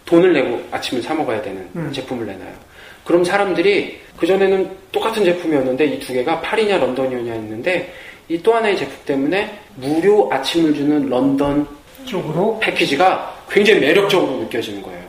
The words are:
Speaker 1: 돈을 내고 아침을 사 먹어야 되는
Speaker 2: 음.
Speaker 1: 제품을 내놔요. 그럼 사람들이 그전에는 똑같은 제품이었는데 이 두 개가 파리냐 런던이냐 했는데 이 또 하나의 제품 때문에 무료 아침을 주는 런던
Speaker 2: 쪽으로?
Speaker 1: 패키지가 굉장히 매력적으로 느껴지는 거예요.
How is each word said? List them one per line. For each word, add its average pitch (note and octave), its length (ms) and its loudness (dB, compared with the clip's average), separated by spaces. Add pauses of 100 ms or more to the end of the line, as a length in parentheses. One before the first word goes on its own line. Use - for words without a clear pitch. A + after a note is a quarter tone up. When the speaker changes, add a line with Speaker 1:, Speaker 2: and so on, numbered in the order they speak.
Speaker 1:
돈을 F3 280 6
내고 A#2+ 280 2 (120)
아침을 - 300 -4
사 D#3 120 -4
먹어야 B2+ 280 -2
되는 F#2+ 340 -10
Speaker 2:
음. D#3+ 160 -6
Speaker 1:
제품을 A#2+ 340 -6
내놔요. F#2+ 260 -12 (520)
그럼 F3 200 4
사람들이 F#3+ 760 0 (180)
그전에는 F#3+ 520 2 (220)
똑같은 G#3 320 -2
제품이었는데 D3+ 640 0
이 C3 140 -2
두 - 120 -10
개가 D3 280 -2
파리냐 G#3 380 0
런던이냐 B2+ 540 -2
했는데 A2+ 600 -4 (360)
이 E3+ 140 -4
또 A3+ 120 4
하나의 G#3+ 220 0
제품 C#3 180 -6 (100)
때문에 D#3 540 -2 (160)
무료 E3 580 2
아침을 D3+ 420 2
주는 C#3+ 340 2
런던 C#3 580 2 (400)
Speaker 2:
쪽으로? F3+ 540 -2
Speaker 1:
패키지가 E3 880 0
굉장히 G#3 300 4
매력적으로 D#3 580 2
느껴지는 G#2+ 440 -6
거예요. F2+ 260 -14